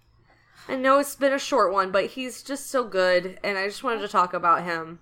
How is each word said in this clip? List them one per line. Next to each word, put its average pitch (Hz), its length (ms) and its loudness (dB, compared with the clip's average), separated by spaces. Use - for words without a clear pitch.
I 262 60 -2
know 269 240 4
it's 277 160 -2
been 269 160 2
a 277 80 0
short 214 320 2
one, 190 200 0
but 196 160 2
he's 254 360 -10
just - 260 -8
so 254 140 0
good, 185 600 0
and 196 140 -2
I 190 100 -2
just 202 160 -10
wanted 233 180 -2
to 208 80 -6
talk 180 240 2
about 170 300 2
him. 165 380 -6